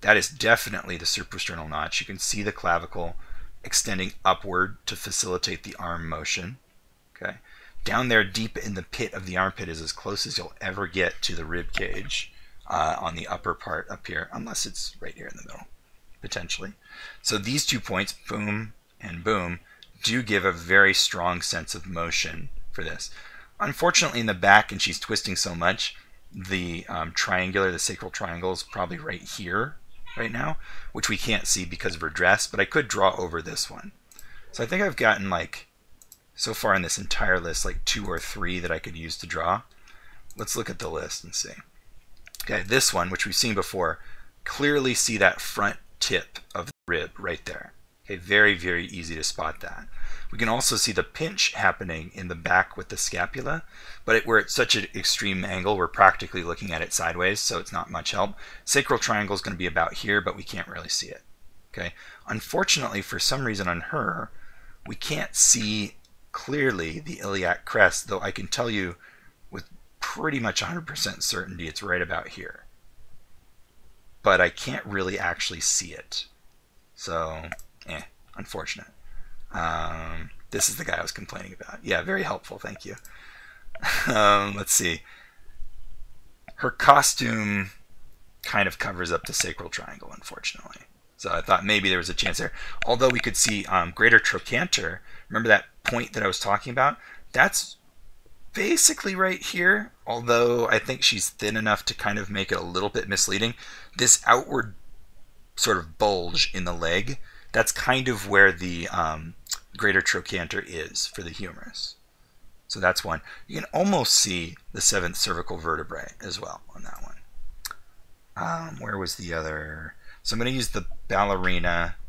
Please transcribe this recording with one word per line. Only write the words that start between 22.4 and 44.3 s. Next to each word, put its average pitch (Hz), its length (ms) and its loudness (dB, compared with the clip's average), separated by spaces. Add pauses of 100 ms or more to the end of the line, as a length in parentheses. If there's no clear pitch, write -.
for 95 120 -2
this. - 260 -6 (480)
Unfortunately, 165 640 2
in 117 60 0
the 104 80 2
back, 98 360 10
and 98 120 -2
she's 87 180 -2
twisting 101 360 -2
so 90 180 -2
much, 85 420 0 (360)
the, 92 560 -4
um, 80 240 -4
triangular, 92 580 2
the 85 80 -4
sacral 95 320 -4
triangle 87 420 -4
is 87 100 -4
probably 90 360 -4
right 80 240 -8
here 104 540 -4 (400)
right 117 160 -4
now, - 260 -2 (340)
which - 160 -2
we 107 80 0
can't 104 300 0
see - 180 2
because 87 300 -6
of 78 60 -8
her 80 100 -4
dress, 87 360 6
but - 140 -2
I 98 40 6
could 135 240 0
draw 95 280 4
over 85 240 -4
this 80 300 -6
one. - 220 -16 (600)
So - 100 -6
I 117 40 -2
think 185 160 0
I've 185 140 0
gotten, 104 340 4
like, 85 360 -2 (680)
so - 180 -4
far 107 220 4
in 95 80 4
this 85 160 -2
entire 92 420 4
list, 85 240 -2
like, 87 200 -2
two 104 200 0
or 90 140 -2
three 90 400 -2
that 87 120 -4
I 80 80 -2
could 92 180 -10
use 80 220 -8
to - 80 -10
draw. 85 360 0 (760)
Let's - 200 -4
look 117 120 -4
at 98 100 -8
the 80 120 -6
list 78 340 -6
and 82 100 -16
see. - 200 -4 (880)
Okay, 101 180 -2
this 107 300 2
one, 90 180 0
which - 160 -2
we've 101 80 -6
seen 113 200 0
before, 90 440 -2 (460)